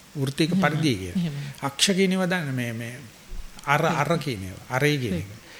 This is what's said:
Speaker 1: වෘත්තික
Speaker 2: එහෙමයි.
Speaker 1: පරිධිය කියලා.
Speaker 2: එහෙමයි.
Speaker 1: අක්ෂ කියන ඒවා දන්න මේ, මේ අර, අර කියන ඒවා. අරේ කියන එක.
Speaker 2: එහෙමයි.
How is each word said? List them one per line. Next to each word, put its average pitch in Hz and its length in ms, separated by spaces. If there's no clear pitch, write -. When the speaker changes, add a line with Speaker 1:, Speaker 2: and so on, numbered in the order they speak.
Speaker 1:
වෘත්තික 151 360
Speaker 2:
එහෙමයි. 185 120
Speaker 1:
පරිධිය 151 320
කියලා. 92 260
Speaker 2:
එහෙමයි. 143 260
Speaker 1:
අක්ෂ - 340
කියන 185 160
ඒවා 185 160
දන්න 160 280
මේ, 120 180
මේ 117 200
අර, 151 300
අර 143 260
කියන 117 240
ඒවා. 92 260
අරේ 143 280
කියන 117 160
එක. 85 100
Speaker 2:
එහෙමයි. - 200